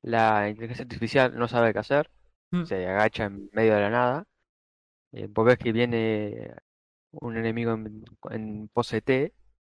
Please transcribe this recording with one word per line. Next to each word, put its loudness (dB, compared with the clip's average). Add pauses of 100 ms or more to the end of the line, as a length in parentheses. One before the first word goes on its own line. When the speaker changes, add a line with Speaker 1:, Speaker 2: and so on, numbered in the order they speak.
Speaker 1:
La 2
inteligencia -8
artificial 0
no -2
sabe 4
qué -2
hacer, 0 (420)
Speaker 2:
Hmm. 0
Speaker 1:
se -4
agacha 0
en -10
medio 4
de 4
la 2
nada. 0 (840)
Eh, -10
vos 2
ves 6
que -2
viene -2 (580)
un -10
enemigo -2
en, -8 (260)
en -8
pose -2
T. 0 (440)